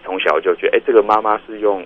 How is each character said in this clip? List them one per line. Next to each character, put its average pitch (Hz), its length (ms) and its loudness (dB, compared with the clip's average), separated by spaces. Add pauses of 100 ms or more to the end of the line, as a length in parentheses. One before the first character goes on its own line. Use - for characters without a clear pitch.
从 95 160 -8
小 80 220 0
就 90 140 0
觉 - 140 -2
得， - 80 0
哎， - 80 2
这 127 80 0
个 110 80 6
妈 107 200 2
妈 107 260 0
是 107 140 -12
用， 101 240 -2